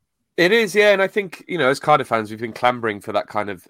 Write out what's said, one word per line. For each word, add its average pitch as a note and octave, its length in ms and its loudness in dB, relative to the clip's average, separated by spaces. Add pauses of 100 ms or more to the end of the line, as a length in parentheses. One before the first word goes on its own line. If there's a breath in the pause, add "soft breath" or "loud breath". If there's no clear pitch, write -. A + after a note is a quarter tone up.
(360)
It F3 140 2
is, A3 240 0
yeah, G#3 160 4
and F#3+ 100 4
I F#3+ 60 2
think, G3 400 -6
you F3+ 120 -8
know, B2+ 100 2
as C#3 100 0
Cardiff D3 300 2
fans, A2 200 -2
we've A2 120 -12
been A#2 120 -8
clamouring A#2 480 -2
for G#2+ 120 -12
that - 160 -2
kind G#2 200 -6
of, F#2 220 -12